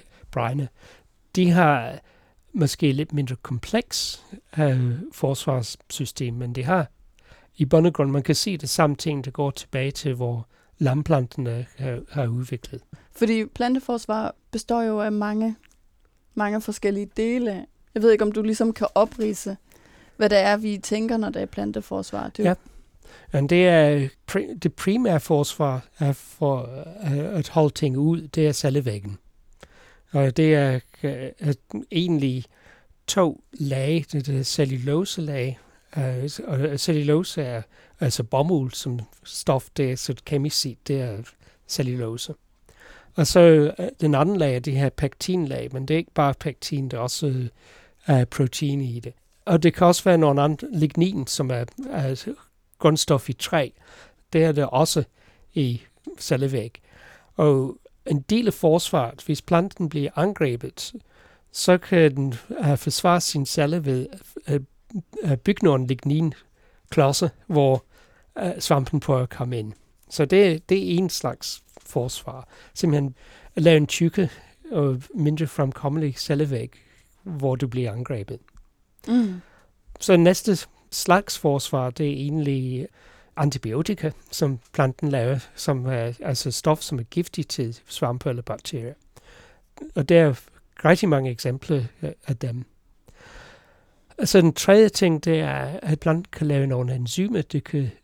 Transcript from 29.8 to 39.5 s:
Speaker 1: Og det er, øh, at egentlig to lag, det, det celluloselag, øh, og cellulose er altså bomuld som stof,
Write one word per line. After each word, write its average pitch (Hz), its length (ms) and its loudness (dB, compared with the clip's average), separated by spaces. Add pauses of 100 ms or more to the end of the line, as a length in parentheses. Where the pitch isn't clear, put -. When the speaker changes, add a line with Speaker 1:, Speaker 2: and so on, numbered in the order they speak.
Speaker 1:
Og 139 260 2
det 156 180 6
er, 135 240 2 (240)
øh, 135 260 -6 (100)
at 143 180 -2 (340)
egentlig 147 540 0 (600)
to 175 360 0 (100)
lag, 139 580 -2
det, 139 140 -4
det 135 220 -2
celluloselag, 143 1120 -2 (380)
øh, 131 320 -4 (180)
og 143 320 -2
cellulose 151 600 0
er 123 200 -6 (380)
altså 123 240 -2
bomuld 135 480 0
som 120 280 -6 (240)
stof, - 420 -2 (120)